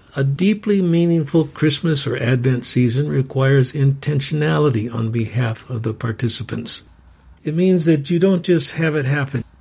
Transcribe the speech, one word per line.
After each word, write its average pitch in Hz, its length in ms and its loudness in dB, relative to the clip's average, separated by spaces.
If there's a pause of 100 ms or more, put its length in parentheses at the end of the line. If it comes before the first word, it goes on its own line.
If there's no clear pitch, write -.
(160)
"A 139 80 -2
deeply 196 580 2
meaningful 170 640 2
Christmas 151 600 -2
or 117 80 -4
Advent 123 480 0
season 127 460 0
requires 135 640 2
intentionality 143 1200 0
on 113 180 -4
behalf 113 580 -2
of 113 140 -6
the 113 100 -2
participants." - 920 -6 (600)
It 151 120 -4
means 180 300 2
that 151 240 2
you 170 100 2
don't 185 240 2
just 170 300 0
have 160 220 -2
it 147 100 -2
happen. 135 380 -2 (180)